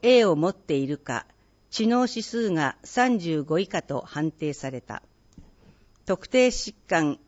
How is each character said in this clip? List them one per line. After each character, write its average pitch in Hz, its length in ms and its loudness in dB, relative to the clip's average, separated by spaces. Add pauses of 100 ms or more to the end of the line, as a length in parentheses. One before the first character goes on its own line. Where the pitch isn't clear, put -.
A 247 240 6
を 175 100 4
持 160 140 2
っ 196 40 -4
て - 220 -4
い 135 100 0
る 139 120 -6
か、 - 280 -8 (440)
知 220 180 -2
能 247 180 4
指 233 160 -6
数 226 300 -4
が 151 320 0
三 247 340 0
十 160 260 -2
五 156 160 0
以 190 80 -2
下 175 140 -4
と - 200 -6
判 151 300 -4
定 151 200 -6
さ 139 180 -10
れ 131 120 -10
た。 - 200 -14 (1040)
特 - 220 -4
定 254 200 4
疾 - 280 -4 (140)
患 160 280 2 (100)